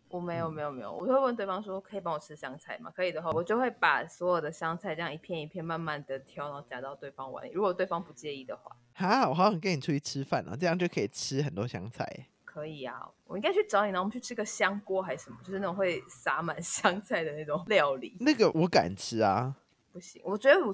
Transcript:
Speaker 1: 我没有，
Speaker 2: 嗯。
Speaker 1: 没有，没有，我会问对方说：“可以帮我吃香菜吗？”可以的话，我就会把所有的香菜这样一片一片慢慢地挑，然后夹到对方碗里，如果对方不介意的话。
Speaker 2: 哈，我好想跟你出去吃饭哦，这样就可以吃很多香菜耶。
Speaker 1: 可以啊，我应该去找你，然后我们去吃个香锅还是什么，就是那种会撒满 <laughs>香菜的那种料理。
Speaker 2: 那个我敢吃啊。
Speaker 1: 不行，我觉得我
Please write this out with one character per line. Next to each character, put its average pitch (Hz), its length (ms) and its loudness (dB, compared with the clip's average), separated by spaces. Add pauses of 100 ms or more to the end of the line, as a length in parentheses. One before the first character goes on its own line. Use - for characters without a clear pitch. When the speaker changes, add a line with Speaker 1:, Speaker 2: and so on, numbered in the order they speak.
Speaker 1:
我 180 100 -6
没 170 180 -4
有， 165 100 -2
Speaker 2:
嗯。 160 60 -6
Speaker 1:
没 151 100 -8
有， 143 80 -4
没 127 100 -10
有， 101 100 -8
我 143 140 -6
会 262 140 6
问 247 160 2
对 202 100 -4
方 190 160 -2
说 196 200 -8
：“可 208 160 -10
以 - 20 -4
帮 170 140 -4
我 151 60 -4
吃 151 160 -16
香 139 220 -10
菜 - 220 -10
吗？” 170 160 -12
可 185 80 -2
以 180 80 0
的 160 100 -6
话， 165 100 -2
我 160 120 2
就 214 160 2
会 254 100 2
把 151 380 2
所 180 280 -2
有 170 60 2
的 151 100 -4
香 165 260 -4
菜 170 180 -6
这 165 60 -6
样 160 100 -4
一 156 60 -8
片 165 220 -6
一 147 60 -6
片 160 200 -8
慢 165 140 -4
慢 151 260 -4
地 135 140 -6
挑， 143 260 -10
然 147 80 -8
后 143 140 -10
夹 127 120 -10
到 135 160 -8
对 143 160 -14
方 135 200 -12
碗 - 140 -10
里， 127 60 -12
如 180 100 -2
果 196 120 4
对 180 120 2
方 170 180 -2
不 160 100 -18
介 151 180 -8
意 135 120 -8
的 - 120 -10
话。 - 200 -18 (180)
Speaker 2:
哈， 202 340 4
我 131 80 2
好 190 160 6
想 170 80 -2
跟 185 140 0
你 143 60 0
出 156 120 -2
去 139 80 2
吃 139 240 -4
饭 127 240 0
哦， 95 80 -6
这 165 100 -2
样 170 120 2
就 175 100 2
可 170 120 -2
以 104 80 2
吃 - 340 -2
很 131 120 -2
多 101 140 -2
香 101 220 -6
菜 - 160 -6 (120)
耶。 - 80 -16 (200)
Speaker 1:
可 151 200 -10
以 151 180 -10
啊， 123 240 -10 (180)
我 170 120 -8
应 208 40 -6
该 339 120 4
去 415 140 4
找 208 180 4
你， 202 60 0
然 185 60 0
后 185 40 2
我 190 40 2
们 214 60 -2
去 247 80 -6
吃 240 140 -8
个 226 100 -4
香 202 400 2
锅 190 180 0
还 175 140 -4
是 165 100 -12
什 - 60 -20
么， - 120 -16
就 185 80 -12
是 196 80 -4
那 202 60 -2
种 180 100 -2
会 180 320 0
撒 151 340 -2
满 165 180 -4
<laughs> - 20 -8
香 185 400 2
菜 185 220 -2
的 151 100 -4
那 156 120 -8
种 147 220 -2
料 151 280 6
理。 - 240 -10
Speaker 2:
那 294 140 4
个 208 180 6
我 165 160 4
敢 98 280 4
吃 110 240 -4
啊。 110 360 4 (380)
Speaker 1:
不 180 60 -14
行， - 240 -18
我 196 140 -2
觉 269 160 8
得 370 100 6
我 214 100 0